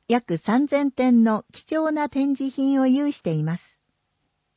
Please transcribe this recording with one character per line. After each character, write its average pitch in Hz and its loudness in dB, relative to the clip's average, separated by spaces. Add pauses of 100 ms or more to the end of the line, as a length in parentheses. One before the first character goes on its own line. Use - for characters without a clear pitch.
約 233 0
三 254 0
千 285 -2
点 254 4
の 220 0
貴 - -20
重 311 -2
な 294 -2
展 277 -2
示 269 -6
品 269 0
を 262 2
有 285 2
し - -14
て 170 -4
い 156 -2
ま 165 -4
す。 - -20 (760)